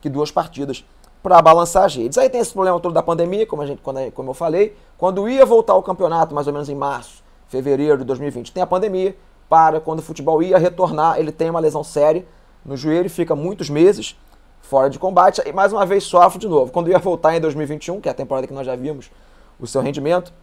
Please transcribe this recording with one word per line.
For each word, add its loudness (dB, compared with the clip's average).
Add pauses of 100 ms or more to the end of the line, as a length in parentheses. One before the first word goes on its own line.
que -6
duas -4
partidas -6 (360)
pra 6
balançar 6
as 0
redes. -4
Aí 4
tem -4
esse -4
problema 0
todo -4
da 0
pandemia, -2
como -8
a -6
gente, -10
quando, -8
como -12
eu -8
falei, -2 (200)
quando -2
ia 6
voltar 4
o 4
campeonato, -2
mais -4
ou -4
menos -8
em -10
março, -8 (240)
fevereiro 0
de -6
dois -6
mil -6
e -6
vinte, -14
tem -4
a -2
pandemia, -2 (320)
para 4
quando -6
o -10
futebol -2
ia 2
retornar, 2
ele -2
tem -2
uma -2
lesão -2
séria 0 (400)
no -10
joelho, 0
fica -2
muitos -8
meses 2 (440)
fora 2
de -6
combate, 2
e -8
mais 0
uma 0
vez 0
sofre 4
de -10
novo. 2
Quando -2
ia 4
voltar 0
em 0
dois -4
mil -6
e -10
vinte -12
e -10
um, -8
que -6
é -4
a -6
temporada -6
que -14
nós -10
já -6
vimos -10 (480)
o -14
seu -4
rendimento -4 (100)